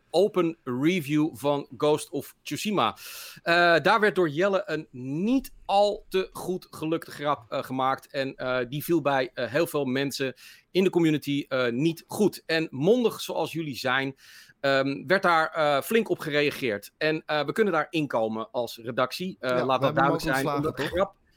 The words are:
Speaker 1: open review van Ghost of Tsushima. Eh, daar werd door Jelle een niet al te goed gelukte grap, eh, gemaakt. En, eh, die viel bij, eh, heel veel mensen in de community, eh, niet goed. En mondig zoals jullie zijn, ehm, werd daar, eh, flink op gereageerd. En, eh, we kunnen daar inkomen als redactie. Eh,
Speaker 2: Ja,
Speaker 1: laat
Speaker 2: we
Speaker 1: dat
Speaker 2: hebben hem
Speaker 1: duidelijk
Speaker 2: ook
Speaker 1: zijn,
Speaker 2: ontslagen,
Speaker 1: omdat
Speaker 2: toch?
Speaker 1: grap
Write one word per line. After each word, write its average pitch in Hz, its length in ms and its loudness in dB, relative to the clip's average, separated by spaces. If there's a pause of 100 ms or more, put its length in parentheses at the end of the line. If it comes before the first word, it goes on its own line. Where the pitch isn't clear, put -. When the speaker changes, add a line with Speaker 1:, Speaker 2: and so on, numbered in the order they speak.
Speaker 1:
open 175 540 2
review 151 720 0
van 143 340 -2 (100)
Ghost 151 320 0
of - 340 -8
Tsushima. 147 540 -2 (460)
Eh, 170 100 2 (280)
daar 196 180 4
werd 202 160 4
door 180 140 2
Jelle 185 360 0
een 156 260 -6
niet 165 600 -2 (140)
al 202 440 2
te 190 220 -2
goed - 380 -6
gelukte 160 420 -4
grap, 147 400 -4
eh, 135 120 -4
gemaakt. 131 480 -2
En, 139 240 -4
eh, 127 220 -4 (120)
die 147 140 -6
viel 170 180 2
bij, 135 320 2
eh, 127 140 -4
heel 151 200 0
veel 147 180 -2
mensen 131 480 -2 (380)
in 185 120 2
de 185 60 4
community, 151 580 2
eh, 127 240 0
niet 156 360 -2
goed. - 380 0
En 160 260 0
mondig 196 500 2
zoals - 300 -4
jullie 151 260 -6
zijn, 131 380 -2 (440)
ehm, 139 480 0
werd 190 160 2
daar, 165 280 4
eh, 147 300 2
flink 220 280 0
op 175 100 0
gereageerd. 143 800 -2
En, 156 280 -2
eh, 151 200 -2
we 147 60 -4
kunnen 202 220 2
daar 151 160 0
inkomen 113 600 -2
als 120 260 -6
redactie. 127 640 -4
Eh, 127 100 -4
Speaker 2:
Ja, 127 60 0
Speaker 1:
laat 127 40 2
Speaker 2:
we 123 60 -2
Speaker 1:
dat 127 40 0 (120)
Speaker 2:
hebben 135 60 2
hem 131 80 0
Speaker 1:
duidelijk 135 180 4
Speaker 2:
ook - 80 -4
Speaker 1:
zijn, 156 140 -2
Speaker 2:
ontslagen, 143 240 -2
Speaker 1:
omdat 156 180 -4
Speaker 2:
toch? 143 100 -4
Speaker 1:
grap 185 280 -2 (220)